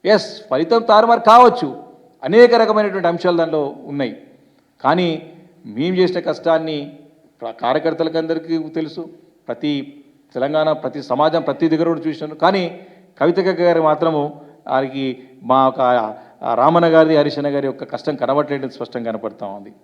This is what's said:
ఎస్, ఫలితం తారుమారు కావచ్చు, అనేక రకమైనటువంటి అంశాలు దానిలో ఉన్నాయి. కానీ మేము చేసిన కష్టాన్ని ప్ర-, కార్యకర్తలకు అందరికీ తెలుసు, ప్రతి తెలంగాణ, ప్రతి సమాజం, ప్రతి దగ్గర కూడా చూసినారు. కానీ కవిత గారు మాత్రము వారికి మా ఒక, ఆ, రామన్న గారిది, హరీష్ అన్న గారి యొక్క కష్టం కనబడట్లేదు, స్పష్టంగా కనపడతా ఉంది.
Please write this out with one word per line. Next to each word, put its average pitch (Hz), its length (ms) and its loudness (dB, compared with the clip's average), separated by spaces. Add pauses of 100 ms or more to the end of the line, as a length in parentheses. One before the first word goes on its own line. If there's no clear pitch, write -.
(120)
ఎస్, 208 160 0 (220)
ఫలితం 165 400 0
తారుమారు 226 400 4
కావచ్చు, 226 380 8 (600)
అనేక 233 240 8 (100)
రకమైనటువంటి 202 500 0
అంశాలు 170 300 0
దానిలో 156 200 -2 (300)
ఉన్నాయి. 135 220 -4 (680)
కానీ 170 240 2 (680)
మేము 170 240 -2
చేసిన 180 280 0
కష్టాన్ని 160 500 -2 (640)
ప్ర-, 113 140 -12 (100)
కార్యకర్తలకు 160 580 -2
అందరికీ 160 340 -4 (220)
తెలుసు, 160 240 -8 (460)
ప్రతి 147 240 -6 (640)
తెలంగాణ, 151 340 0 (160)
ప్రతి 143 260 -8
సమాజం, 156 380 0
ప్రతి - 240 -2
దగ్గర 160 220 0
కూడా 156 120 -8
చూసినారు. 156 380 -8
కానీ 185 180 0 (580)
కవిత 170 180 2 (300)
గారు 165 220 2
మాత్రము 151 320 0 (520)
వారికి 135 300 -4 (460)
మా 131 80 4 (120)
ఒక, 131 100 -10 (680)
ఆ, 117 140 -2
రామన్న 165 340 4
గారిది, 160 240 6
హరీష్ 147 220 0
అన్న 143 160 -4
గారి 139 120 -2
యొక్క 135 240 -8
కష్టం - 300 -6
కనబడట్లేదు, 139 540 -2
స్పష్టంగా 117 340 -8
కనపడతా 104 360 -10 (120)
ఉంది. 98 140 -20 (120)